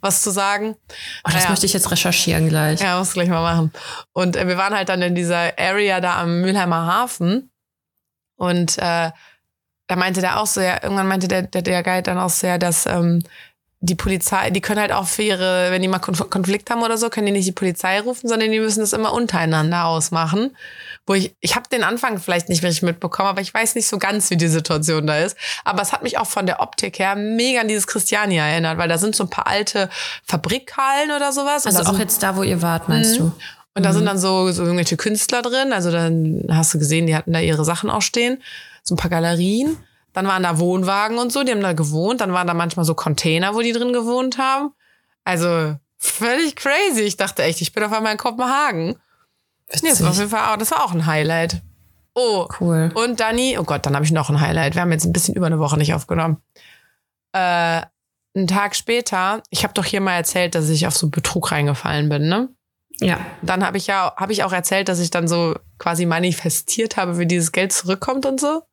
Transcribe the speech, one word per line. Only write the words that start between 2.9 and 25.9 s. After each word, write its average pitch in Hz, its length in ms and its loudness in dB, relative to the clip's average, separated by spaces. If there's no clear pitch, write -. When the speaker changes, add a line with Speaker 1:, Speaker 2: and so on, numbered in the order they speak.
Speaker 1:
musst 190 100 -2
du - 40 -6
gleich 175 140 2
mal 165 140 2
machen. 165 300 2
Und, 180 240 0
äh, 185 100 0
wir 180 100 0
waren 190 160 0
halt 196 160 0
dann 185 140 0
in 175 140 0
dieser 170 420 0
Area 190 420 2
da 175 200 0
am 170 220 0
Mülheimer 175 440 2
Hafen. 214 640 0
Und, 175 420 0
äh, 170 320 0
da 185 60 0
meinte 185 260 0
der 185 200 0
auch 214 80 0
so, - 120 -2
ja, 180 220 0
irgendwann 190 240 0
meinte 190 220 0
der, 185 140 0
der, 185 200 -4
der 180 200 0
Guide 185 200 0
dann 180 160 -2
auch 185 120 0
so, - 160 -2
ja, 180 120 2
dass, 175 280 0
ähm, 170 360 2
die 175 140 0
Polizei, 190 560 0
die 175 120 0
können 208 180 0
halt 208 100 2
auch 190 160 0
für - 160 -2
ihre, 185 480 2
wenn 185 100 2
die 190 60 0
mal 185 140 0
Konf-, 180 300 -2
Konflikt 196 400 -2
haben 233 120 0
oder 226 160 0
so, 233 100 0
können 214 180 -2
die 202 60 2
nicht 196 140 2
die 190 60 -2
Polizei 185 480 0
rufen, 240 260 -4
sondern 220 240 2
die 220 80 2
müssen 220 220 0
das 208 140 0
immer 220 180 0
untereinander 165 720 2
ausmachen. 165 720 0
Wo 196 80 2
ich, 190 260 0
ich - 140 -2
hab - 160 -4
den 226 140 0
Anfang 226 340 0
vielleicht 175 300 0
nicht 175 160 0
richtig 170 180 0
mitbekommen, 175 460 -2
aber 196 140 -2
ich 190 120 -10
weiß 226 220 0
nicht 220 100 -2
so 208 120 -2
ganz, 202 320 -2
wie 180 60 0
die 170 120 2
Situation 156 580 0
da 151 120 0
ist. 180 180 -2
Aber 202 180 -2
es 202 100 -2